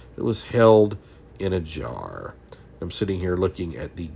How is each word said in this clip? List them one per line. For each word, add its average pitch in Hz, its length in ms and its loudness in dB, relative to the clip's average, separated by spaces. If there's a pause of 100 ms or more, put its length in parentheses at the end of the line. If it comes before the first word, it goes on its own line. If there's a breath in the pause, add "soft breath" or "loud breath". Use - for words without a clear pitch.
(140 loud breath)
that - 80 -8
was 113 220 -2
held 110 520 6 (420 soft breath)
in 95 140 -2
a 92 60 0
jar. 58 800 -10 (440 loud breath)
I'm 87 100 -8
sitting 95 300 -4
here 90 160 -2
looking 90 400 -4
at 73 200 -12
the 87 200 -10